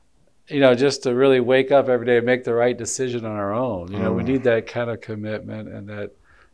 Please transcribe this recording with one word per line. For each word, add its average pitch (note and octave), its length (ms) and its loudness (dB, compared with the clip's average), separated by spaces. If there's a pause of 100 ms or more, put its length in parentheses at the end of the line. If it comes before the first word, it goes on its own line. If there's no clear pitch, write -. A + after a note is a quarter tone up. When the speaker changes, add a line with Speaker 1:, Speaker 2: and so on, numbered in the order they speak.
(480)
Speaker 1:
you D3 120 -2
know, C3 160 8
just C3+ 280 0
to B2 100 0
really C3 260 4
wake C3 320 2
up C3 160 4
every A#2+ 180 0
day A#2+ 120 4
and A#2 80 0
make B2 180 0
the A#2 100 -2
right A#2+ 220 2
decision A#2+ 480 -6
on A2 80 -6
our G2+ 200 -4
own. G#2 380 -4
You G2+ 80 -6
know, F#2+ 140 -2
we A#2 100 -2
Speaker 2:
Mm. A2+ 40 -4
Speaker 1:
need C3 180 0
that A2+ 240 2
kind A#2+ 220 -6
of A2 100 -8
commitment G#2+ 680 -10
and G#2 200 -14
that G#2 240 -12 (420)